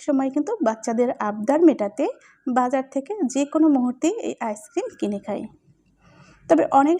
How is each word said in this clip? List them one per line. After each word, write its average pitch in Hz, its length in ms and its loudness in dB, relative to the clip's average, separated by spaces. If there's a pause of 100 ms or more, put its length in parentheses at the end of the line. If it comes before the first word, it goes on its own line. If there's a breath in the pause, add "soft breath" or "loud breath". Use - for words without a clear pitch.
সময় 269 240 0
কিন্তু 294 220 -2 (140)
বাচ্চাদের 226 440 -2 (180)
আবদার 220 400 0
মেটাতে 214 360 0 (420 soft breath)
বাজার 254 380 0 (100)
থেকে 269 180 -6 (220)
যে 277 120 0
কোনো 311 200 2 (100)
মুহূর্তেই 254 380 -2 (140)
এই - 60 -6 (120)
আইসক্রিম 226 400 -8 (100)
কিনে 202 240 -6
খাই। 208 220 -8 (1040 soft breath)
তবে 320 160 4 (160)
অনেক 320 200 2